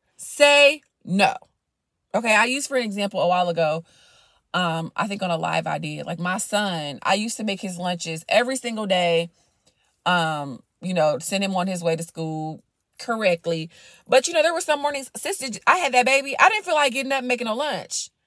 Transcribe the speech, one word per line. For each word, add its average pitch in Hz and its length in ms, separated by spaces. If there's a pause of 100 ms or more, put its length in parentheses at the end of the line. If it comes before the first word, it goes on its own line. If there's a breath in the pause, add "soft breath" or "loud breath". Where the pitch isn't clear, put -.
(180)
Say 285 640 (240)
no. 190 280 (800)
Okay, 220 220
I 214 80
used 262 240
for 277 80
an 247 80
example 202 380
a 170 80
while 180 180
ago, 165 380 (680 soft breath)
um, 165 440
I 214 100
think 196 160
on 180 80
a 165 60
live 165 280
I 156 120
did. 151 280
Like, 170 140
my 180 200
son, 170 640
I - 100
used 214 240
to 220 80
make 196 160
his 185 160
lunches 175 500
every 247 300
single 226 280
day, 170 440 (760)
um, 156 560 (200)
you 185 120
know, 151 260
send 196 220
him 190 140
on 185 120
his 180 140
way 165 140
to 160 80
school, 156 580 (380)
correctly. 170 720 (380 loud breath)
But, 262 200
you 339 60
know, 311 100
there 330 100
were 330 80
some 294 200
mornings, 285 340
"Sis, 381 220
did 254 180
you, 170 100
I 330 120
had 285 160
that 247 120
baby. 269 320
I 339 120
didn't 415 160
feel 349 100
like 285 180
getting 269 180
up 269 80
and 254 80
making 240 180
no 220 100
lunch." 247 540 (180)